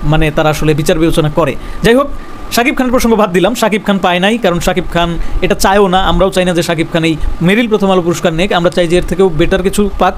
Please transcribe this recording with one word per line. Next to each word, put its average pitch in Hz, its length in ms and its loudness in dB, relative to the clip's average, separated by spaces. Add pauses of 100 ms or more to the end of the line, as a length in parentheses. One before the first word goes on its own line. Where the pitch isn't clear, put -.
মানে 156 280 2
তারা 151 180 0
আসলে 151 240 0
বিচার 156 260 0
বিবেচনা 156 300 2
করে। 147 260 -2 (280)
যাই 233 120 4
হোক, 277 120 2 (440)
শাকিব 247 240 0
খানের 254 160 -2
প্রসঙ্গ 226 240 2
বাদ 180 180 0
দিলাম, 185 220 0
শাকিব 208 300 0
খান 202 120 0
পায় 180 220 0
নাই, 208 180 0
কারণ 175 220 0
শাকিব 180 240 0 (100)
খান 170 240 -2 (240)
এটা 196 140 0
চায়ও 202 320 2
না, 185 160 2
আমরাও 175 260 2
চাই 185 160 0
না 180 80 0
যে 165 100 0
শাকিব 160 300 -2
খান 165 100 0
এই 160 140 0 (240)
মেরিল 208 260 2
প্রথম 196 240 0
আলো 185 100 2
পুরস্কার 165 320 -2
নেক, 180 180 -2
আমরা 175 180 2
চাই 175 180 0
যে 175 100 2
এর 175 100 0
থেকেও 190 220 2
better 170 340 0
কিছু 196 260 0 (100)
পাক। 190 180 2